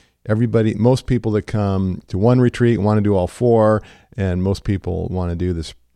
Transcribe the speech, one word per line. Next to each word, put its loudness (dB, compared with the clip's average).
everybody, 0
most 0
people -2
that -2
come -2
to -6
one 4
retreat 2
wanna 2
do 2
all 2
four, 2
and -2
most -2
people -4
wanna -4
do -2
this -10